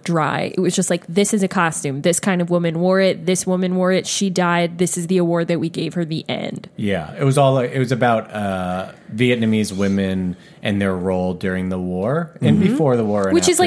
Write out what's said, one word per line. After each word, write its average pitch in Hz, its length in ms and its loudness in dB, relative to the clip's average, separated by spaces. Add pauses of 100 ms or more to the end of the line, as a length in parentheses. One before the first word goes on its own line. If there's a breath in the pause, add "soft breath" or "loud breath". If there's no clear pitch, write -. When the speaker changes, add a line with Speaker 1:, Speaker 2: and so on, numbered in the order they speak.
Speaker 1:
dry. 160 520 0
It - 40 0
was 180 160 0
just 185 140 0
like, 175 180 -2
"This 202 240 0
is 208 120 2
a 190 40 0
costume. 156 540 -2
This 170 180 2
kind 180 220 0
of 170 80 -2
woman 170 300 0
wore 185 200 2
it. 180 280 0
This 185 180 0
woman 185 300 0
wore 185 160 2
it. 185 160 0
She 196 240 -2
died. 170 480 2
This 180 180 0
is 175 80 -4
the 185 140 2
award 170 300 0
that 170 100 0
we 160 100 -2
gave 165 240 -6
her, 175 100 -4
the 160 240 -6
end." - 400 -8 (100)
Speaker 2:
Yeah, 95 420 -4
it 147 40 0
was 139 140 4
all, 135 220 6
it 123 180 -2
was 127 140 0
about, 113 420 2
uh, 92 540 -4 (280)
Vietnamese 110 560 2
women 95 640 0 (280 loud breath)
and 101 180 -2
their 95 140 0
role 92 400 -2
during 92 340 -4
the 92 100 -4
war 101 520 -4 (100)
and 208 160 4
Speaker 1:
Mm-hmm. 190 140 2
Speaker 2:
before 156 260 2
the 113 80 0
war 104 200 0
and 95 100 0
Speaker 1:
Which 349 120 2
is, 359 120 2
Speaker 2:
after 370 80 4